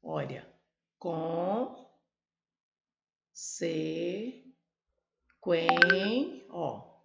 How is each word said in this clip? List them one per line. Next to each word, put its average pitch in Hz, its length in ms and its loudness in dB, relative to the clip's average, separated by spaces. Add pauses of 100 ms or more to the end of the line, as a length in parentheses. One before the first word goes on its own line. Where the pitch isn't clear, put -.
Olha, 143 460 -8 (520)
con-se-quen-, - - -2
ó 139 420 -6 (120)